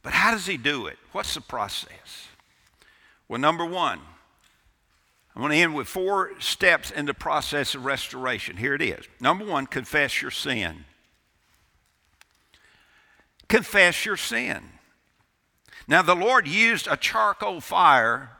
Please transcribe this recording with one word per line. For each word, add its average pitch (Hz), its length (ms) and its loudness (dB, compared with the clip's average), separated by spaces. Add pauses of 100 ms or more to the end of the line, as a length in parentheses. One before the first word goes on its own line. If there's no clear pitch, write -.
But 139 100 -8
how 208 160 4
does 214 160 -2
he 185 120 -4
do 123 280 -2
it? 73 140 -12 (140)
What's 202 200 -6
the 160 80 -8
process? - 840 -10 (1000)
Well, 117 120 -6
number 165 260 2
one, 165 340 -2 (1400)
I'm - 60 -12
gonna 147 140 -2
end 165 180 4
with 139 140 -4
four 190 520 -2
steps - 520 2
in 147 160 -4
the 139 80 -4
process 147 580 -2
of 131 120 -10
restoration. 127 720 -4
Here 123 200 -2
it 143 80 -2
is. 95 200 -4 (160)
Number 170 240 0
one, 156 220 -4
confess - 560 -2
your 135 80 -10
sin. 90 560 -6 (2750)
Confess 196 560 2
your 208 100 -4
sin. - 460 -6 (1300)
Now, 170 160 6
the 175 120 6
Lord 208 320 2
used 214 400 2
a 156 100 0
charcoal 208 640 -2
fire 131 680 4 (100)